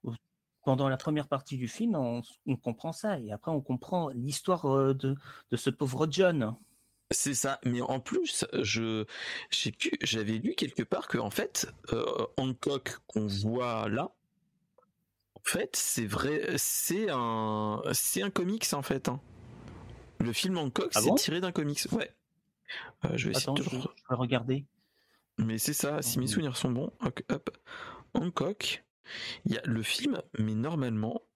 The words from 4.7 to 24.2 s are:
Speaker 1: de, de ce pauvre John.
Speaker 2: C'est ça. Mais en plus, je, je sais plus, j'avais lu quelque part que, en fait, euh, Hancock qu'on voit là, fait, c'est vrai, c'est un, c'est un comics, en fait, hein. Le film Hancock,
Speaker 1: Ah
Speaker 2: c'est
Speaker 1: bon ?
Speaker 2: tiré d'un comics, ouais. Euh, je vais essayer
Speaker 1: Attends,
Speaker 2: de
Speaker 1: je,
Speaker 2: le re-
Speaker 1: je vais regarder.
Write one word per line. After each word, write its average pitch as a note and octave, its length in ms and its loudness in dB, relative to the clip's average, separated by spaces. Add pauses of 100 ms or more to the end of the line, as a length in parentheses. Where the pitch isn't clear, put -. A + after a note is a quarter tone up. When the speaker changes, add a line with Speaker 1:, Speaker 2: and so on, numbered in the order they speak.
Speaker 1:
de, C3+ 220 0 (360)
de B2 40 2
ce - 140 2
pauvre C3 420 0
John. D#3 420 4 (580)
Speaker 2:
C'est C#3+ 240 2
ça. C#3 280 0
Mais B2 180 2
en C3 180 0
plus, - 540 0
je, A2 520 2 (460)
je - 60 0
sais - 140 0
plus, - 200 -2 (100)
j'avais A2 380 0
lu G3+ 160 0
quelque - 260 -2
part - 260 -2
que, - 120 2
en G#2+ 100 -2
fait, - 420 -2 (200)
euh, A2 340 0 (120)
Hancock C3 680 -2
qu'on G#2+ 220 -2
voit A2 600 0
là, B2 240 0 (1300)
fait, - 320 0
c'est - 300 0
vrai, B2+ 520 0
c'est - 520 0
un, A2 720 0 (120)
c'est - 280 0
un G3+ 80 0
comics, F#3+ 440 0
en C#3+ 80 0
fait, - 280 0
hein. - 100 0 (1000)
Le A#2 120 2
film F#3 260 0
Hancock, D3 380 0
Speaker 1:
Ah G#2+ 60 6
Speaker 2:
c'est B2+ 80 6
Speaker 1:
bon ? G#3+ 60 8
Speaker 2:
tiré F3 260 2
d'un F#3 100 0
comics, D3 300 0 (100)
ouais. - 220 -2 (920)
Euh, - 120 0
je - 100 -2
vais - 40 2
essayer C3+ 200 0
Speaker 1:
Attends, - 20 2
Speaker 2:
de C#3+ 100 0
Speaker 1:
je, - 120 -2
Speaker 2:
le B2+ 60 -2
re- - 140 -6
Speaker 1:
je - 140 -20
vais B2+ 60 2
regarder. B2+ 500 0 (720)